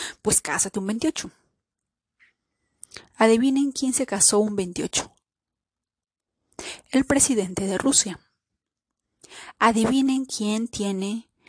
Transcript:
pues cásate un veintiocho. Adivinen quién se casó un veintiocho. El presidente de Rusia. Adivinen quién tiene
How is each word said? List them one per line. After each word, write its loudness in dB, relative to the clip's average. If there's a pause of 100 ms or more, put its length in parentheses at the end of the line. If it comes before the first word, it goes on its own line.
(220)
pues 2
cásate -4
un -4
veintiocho. -4 (1900)
Adivinen 4
quién -4
se -2
casó 2
un 0
veintiocho. -4 (1800)
El 2
presidente 0
de -2
Rusia. 0 (1400)
Adivinen 2
quién -4
tiene -4 (200)